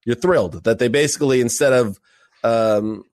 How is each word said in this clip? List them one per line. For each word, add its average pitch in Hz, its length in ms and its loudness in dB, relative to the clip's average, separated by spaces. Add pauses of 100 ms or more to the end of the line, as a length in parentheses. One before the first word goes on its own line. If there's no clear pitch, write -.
you're 117 100 -2
thrilled 107 500 -2
that 113 140 0
they 123 100 0
basically, 139 520 0
instead 131 320 0
of, 117 260 0 (460)
um, 110 680 0